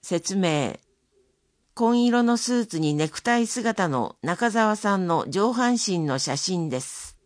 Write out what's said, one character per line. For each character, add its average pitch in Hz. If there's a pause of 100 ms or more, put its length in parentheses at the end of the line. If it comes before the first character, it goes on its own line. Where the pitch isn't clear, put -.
説 170
明。 156 (920)
紺 240
色 240
の 233
ス 240
ー 240
ツ 165
に 151
ネ 151
ク -
タ 240
イ 233
姿 220
の 131
中 180
澤 214
さ 208
ん 185
の 165
上 196
半 247
身 196
の 139
写 131
真 170
で 127
す。 - (120)